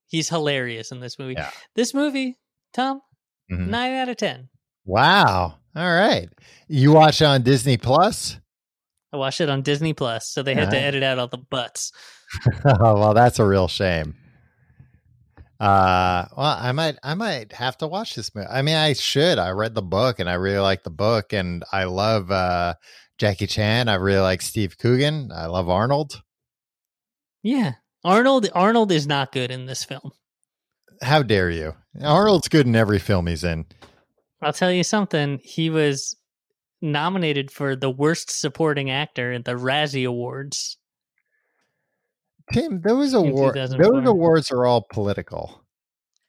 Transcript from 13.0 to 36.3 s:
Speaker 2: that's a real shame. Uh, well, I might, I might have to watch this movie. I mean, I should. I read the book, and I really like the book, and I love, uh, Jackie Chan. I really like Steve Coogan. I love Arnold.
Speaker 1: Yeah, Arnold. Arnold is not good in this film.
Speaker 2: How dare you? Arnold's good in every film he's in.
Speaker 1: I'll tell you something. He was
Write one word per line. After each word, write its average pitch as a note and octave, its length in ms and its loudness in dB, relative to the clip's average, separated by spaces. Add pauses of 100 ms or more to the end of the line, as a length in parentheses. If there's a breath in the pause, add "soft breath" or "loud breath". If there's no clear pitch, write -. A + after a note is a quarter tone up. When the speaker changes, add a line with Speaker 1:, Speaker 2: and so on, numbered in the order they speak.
Speaker 2:
that's A#2+ 260 4
a A2 60 4
real G2 240 4
shame. E2 460 -4 (1400 soft breath)
Uh, F#2 680 2 (100)
well, C3+ 240 -2
I B2 120 -4
might, D3+ 320 -4
I C#3 100 -6
might E3+ 400 -8
have B2+ 260 -6
to D#3+ 80 -6
watch G3 280 -8
this - 180 -10
movie. G2 160 -10
I C3 140 -2
mean, D#3+ 120 0
I D#3 180 2
should. D3 440 0
I F2+ 140 -2
read A2 240 -4
the A2 80 -2
book, G2+ 360 0
and F2+ 100 -6
I F2 40 -2
really G2 260 -2
like G2 240 0
the F#2+ 60 -14
book, G#2 440 -2
and F2 380 -4
I F#2+ 120 -2
love, G2 480 -2
uh, F2+ 440 0 (440 soft breath)
Jackie G#2 260 0
Chan. A2 420 -2
I G#2 80 2
really F#2+ 260 2
like F#2 200 0
Steve - 380 -6
Coogan. C#3 520 0
I E2 140 -10
love F2 240 -2
Arnold. C3+ 540 0 (1200)
Speaker 1:
Yeah, G#3+ 300 0 (300)
Arnold. A3+ 500 2
Arnold G#3 380 2
is D3 140 2
not C#3 260 -2
good B2+ 200 -4
in B2+ 160 -12
this C3 160 -10
film. C3+ 280 -14 (920)
Speaker 2:
How D3 180 4
dare G2 300 2
you? D#2+ 240 -6 (280)
Arnold's F3+ 440 4
good D3+ 180 4
in A#2 100 2
every G#2 240 4
film F2+ 280 0
he's E2 160 -4
in. E2 220 -4 (760 soft breath)
Speaker 1:
I'll D3+ 120 -2
tell F3+ 180 0
you F3+ 120 2
something. D3+ 600 -2
He E3 260 -4
was D3 460 -2 (680)